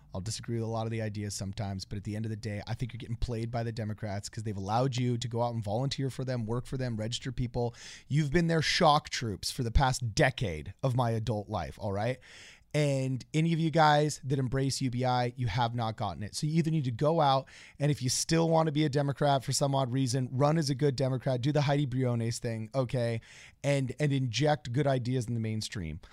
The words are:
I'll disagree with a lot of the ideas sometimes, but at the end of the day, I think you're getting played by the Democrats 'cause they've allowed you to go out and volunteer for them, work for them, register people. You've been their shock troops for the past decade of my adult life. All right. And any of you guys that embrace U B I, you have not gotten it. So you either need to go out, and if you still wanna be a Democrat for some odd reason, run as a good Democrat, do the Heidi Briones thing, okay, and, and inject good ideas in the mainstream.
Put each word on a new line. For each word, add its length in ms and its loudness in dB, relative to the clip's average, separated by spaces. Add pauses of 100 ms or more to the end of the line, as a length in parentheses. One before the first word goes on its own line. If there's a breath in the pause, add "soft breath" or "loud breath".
(140)
I'll 60 -8
disagree 360 -6
with 80 -2
a 80 -4
lot 160 -4
of 40 -6
the 120 -4
ideas 320 -6
sometimes, 500 -6
but 120 -10
at 60 -8
the 120 -4
end 100 -4
of 60 -4
the 40 -4
day, 320 -6
I 60 -6
think 180 -4
you're 60 -12
getting 180 -8
played 360 -2
by 120 -2
the 80 -2
Democrats 580 -6
'cause 140 -10
they've 140 -4
allowed 400 2
you 220 2
to 80 -2
go 160 -2
out 100 -2
and 100 -2
volunteer 460 -2
for 160 -6
them, 220 -2
work 180 -2
for 100 -6
them, 220 -4
register 340 -4
people. 440 -2 (320 loud breath)
You've 240 2
been 160 4
their 160 2
shock 460 4
troops 420 -4
for 120 -4
the 80 -2
past 440 4
decade 680 2
of 140 2
my 160 2
adult 380 -2
life. 300 -4
All 140 -4
right. 240 -2 (560 loud breath)
And 600 0
any 200 4
of 60 2
you 120 2
guys 540 4
that 120 0
embrace 440 0
U 100 0
B 140 -2
I, 320 0
you 100 -2
have 260 0
not 220 -4
gotten 260 -6
it. 140 -8
So 100 -4
you 140 0
either 100 2
need 140 0
to 80 -2
go 300 2
out, 260 4 (320 loud breath)
and 100 2
if 140 0
you 60 0
still 400 2
wanna 240 4
be 100 2
a 60 2
Democrat 540 2
for 100 -4
some 200 0
odd 180 0
reason, 400 0
run 260 4
as 120 0
a 60 0
good 200 2
Democrat, 460 0
do 120 0
the 80 4
Heidi 240 2
Briones 540 0
thing, 360 -6
okay, 460 0 (420 loud breath)
and, 360 0
and 120 2
inject 640 0
good 120 2
ideas 420 0
in 60 -4
the 60 -2
mainstream. 600 -4 (120)